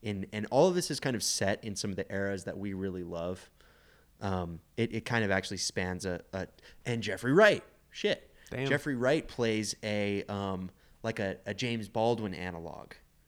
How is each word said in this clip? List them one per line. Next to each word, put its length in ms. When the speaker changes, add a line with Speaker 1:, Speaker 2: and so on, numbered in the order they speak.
Speaker 1:
And, 300
and 180
all 160
of 80
this 160
is 80
kind 160
of 80
set 400
in 140
some 140
of 40
the 160
eras 320
that 140
we 160
really 300
love. 460
Um, 400
it, 160
it 120
kind 180
of 80
actually 260
spans 480
a, 160
a, 140
and 160
Jeffrey 320
Wright, 300
shit. 400
Speaker 2:
Damn. 180
Speaker 1:
Jeffrey 280
Wright 320
plays 540
a, 440
um, 440
like 160
a, 260
a 80
James 360
Baldwin 440
analog, 600